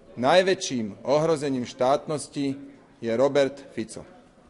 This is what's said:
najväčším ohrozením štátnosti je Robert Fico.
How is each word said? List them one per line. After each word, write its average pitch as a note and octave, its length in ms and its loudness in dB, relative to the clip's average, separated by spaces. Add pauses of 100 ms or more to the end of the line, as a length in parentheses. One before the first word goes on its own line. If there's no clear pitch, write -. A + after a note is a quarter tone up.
(140)
najväčším C#3 880 0
ohrozením C#3+ 640 0
štátnosti C#3 880 -2 (480)
je A2+ 160 -4
Robert C3+ 400 2 (160)
Fico. A2 420 -10 (340)